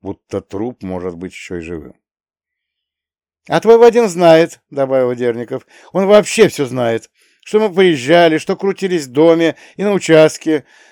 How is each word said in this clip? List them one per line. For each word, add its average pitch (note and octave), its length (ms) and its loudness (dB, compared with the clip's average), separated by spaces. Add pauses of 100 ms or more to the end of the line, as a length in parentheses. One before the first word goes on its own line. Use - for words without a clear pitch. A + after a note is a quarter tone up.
Будто G2 380 -12
труп G#2+ 440 -12
может F#2 340 -10
быть F2+ 160 -16
ещё - 240 -14
и E2+ 40 -10
живым". D#2+ 340 -16 (1500)
"А D3+ 100 -2
твой A3+ 180 4
Вадим A#3 300 4
знает", — E3+ 640 2
добавил C3 460 -2
Дерников. A#2+ 500 -6 (260)
Он F#3+ 140 -2
вообще G#3 440 2
всё C#3+ 160 -6
знает. A#2+ 440 -6 (340)
Что - 160 -2
мы G#3+ 140 -2
приезжали, E3 640 2
что F3+ 180 -6
крутились F#3 520 -6
в B2 40 -20
доме E3 440 2 (200)
и F3 80 -8
на G3+ 100 -2
участке, D#3 720 0 (260)